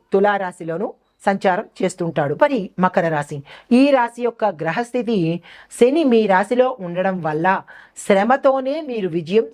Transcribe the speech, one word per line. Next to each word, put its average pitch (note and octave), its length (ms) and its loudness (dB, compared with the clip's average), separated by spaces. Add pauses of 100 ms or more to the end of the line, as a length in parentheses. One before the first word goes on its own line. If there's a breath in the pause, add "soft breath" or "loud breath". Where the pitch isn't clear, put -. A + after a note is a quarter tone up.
(140)
తులారాశిలోను G3 800 -2 (320)
సంచారం G3 400 0 (180)
చేస్తుంటాడు. E3 580 -4
మరి G3+ 280 0 (100)
మకర F3+ 300 0
రాశి, D3 340 -6 (280 loud breath)
ఈ C4+ 200 6
రాశి A#3+ 320 0
యొక్క A#3 220 -2
గ్రహస్థితి F3 960 -2 (380 loud breath)
శని C4+ 240 4
మీ A3+ 240 4
రాశిలో A#3+ 520 2
ఉండడం F#3 420 -4
వల్ల D#3+ 420 -2 (340 loud breath)
శ్రమతోనే C4 840 2
మీరు A3+ 280 -6
విజయం F3 440 -2